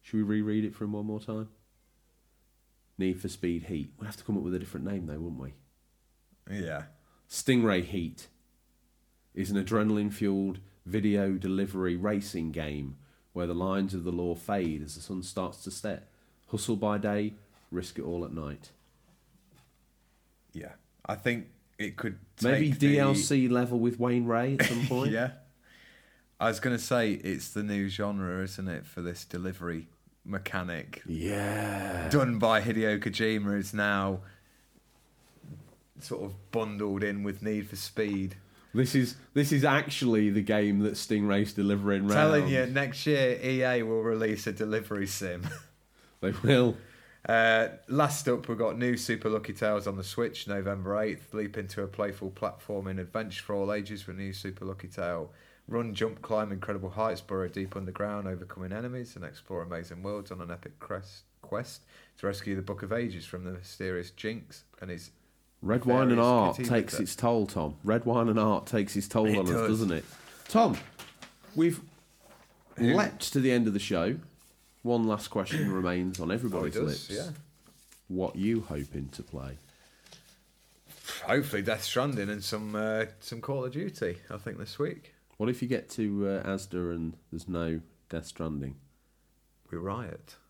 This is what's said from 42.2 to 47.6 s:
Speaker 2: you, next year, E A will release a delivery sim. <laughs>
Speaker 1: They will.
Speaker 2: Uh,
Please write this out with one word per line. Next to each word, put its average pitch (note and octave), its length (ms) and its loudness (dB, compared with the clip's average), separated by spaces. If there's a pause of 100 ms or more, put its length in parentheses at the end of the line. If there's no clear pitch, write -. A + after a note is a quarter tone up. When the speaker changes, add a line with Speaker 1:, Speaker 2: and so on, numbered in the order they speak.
Speaker 2:
you, C3 180 4
next C3+ 400 -2
year, C3+ 360 4
E C3 200 2
A B2+ 200 2
will A2+ 200 2
release A2 440 2
a A2 60 -2
delivery G#2 540 0
sim. F#2 460 -4
<laughs> - 60 -10 (640)
Speaker 1:
They G2 100 2 (120)
will. B2 320 6 (500)
Speaker 2:
Uh, A2+ 420 6 (200)